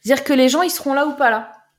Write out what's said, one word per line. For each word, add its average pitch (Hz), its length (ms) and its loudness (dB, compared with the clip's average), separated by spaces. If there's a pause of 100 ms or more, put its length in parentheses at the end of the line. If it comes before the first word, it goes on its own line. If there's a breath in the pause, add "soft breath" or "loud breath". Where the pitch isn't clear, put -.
C'est-à-dire 262 240 0
que 294 80 0
les 254 160 4
gens, 294 140 0
ils 359 80 0
seront - 240 -6
là 285 120 0
ou 277 100 -6
pas 277 120 0
là. 226 240 -4 (260)